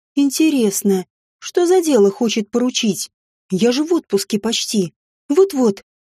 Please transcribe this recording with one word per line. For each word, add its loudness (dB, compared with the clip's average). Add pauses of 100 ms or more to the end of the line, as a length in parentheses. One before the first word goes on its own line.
(160)
Интересно, 0 (340)
что -2
за 4
дело 4
хочет -4
поручить? -4 (400)
Я 0
же -2
в -2
отпуске -2
почти. -4 (340)
Вот-вот, 0 (260)